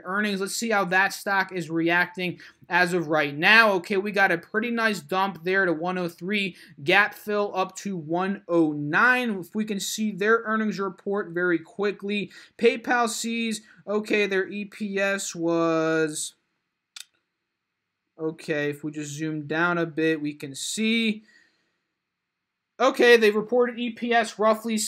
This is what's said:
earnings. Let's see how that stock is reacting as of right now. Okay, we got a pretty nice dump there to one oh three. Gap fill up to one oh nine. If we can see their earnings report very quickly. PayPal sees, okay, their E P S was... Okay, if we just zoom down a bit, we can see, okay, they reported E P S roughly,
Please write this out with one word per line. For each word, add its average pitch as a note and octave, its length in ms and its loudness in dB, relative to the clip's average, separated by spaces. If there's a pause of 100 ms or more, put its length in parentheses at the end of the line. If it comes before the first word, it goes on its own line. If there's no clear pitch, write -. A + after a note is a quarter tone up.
earnings. G3 360 -2
Let's F#3+ 160 -4
see A#3 140 -4
how G3+ 160 2
that F#3+ 260 2
stock F#3+ 400 -2
is E3 200 -6
reacting E3+ 680 0 (300)
as F3+ 240 2
of E3+ 140 0
right D3 280 0
now. G#3 380 6
Okay, F#3+ 240 -2
we G3+ 140 -4
got G3 200 2
a E3 60 0
pretty A3 320 -6
nice A3 300 -2
dump F#3 440 -4
there F#3+ 220 2
to F3 80 2
one F3 240 -4
oh F3+ 100 -4
three. F#3 480 -4 (280)
Gap G3+ 320 4
fill G#3 400 -2
up F#3 220 -2
to G3 200 -8
one F3 500 -4
oh E3 240 4
nine. G3+ 680 0
If - 160 -12
we G#3+ 100 -2
can G#3 140 -4
see G#3+ 320 -4
their G#3+ 340 2
earnings G#3+ 340 -2
report G3 520 -6
very F3 260 0
quickly. G3+ 720 -4 (280)
PayPal A#3+ 500 2
sees, A3+ 540 -4 (240)
okay, G#3 400 0
their F#3+ 200 0
E G3+ 180 -8
P G3+ 340 -6
S G3 340 -2
was... D#3+ 1000 0 (1800)
Okay, D#3+ 500 -4
if D3 140 -10
we D#3 80 -8
just D3+ 200 -10
zoom D#3 360 -6
down E3+ 320 0
a E3+ 60 0
bit, D#3+ 360 0
we D3 120 -6
can C#3+ 220 -14
see, A3 680 -2 (1600)
okay, A#3+ 380 6
they A3 120 6
reported A#3 480 0
E A#3+ 140 -4
P A#3 220 -4
S A3 260 0
roughly, A3 480 2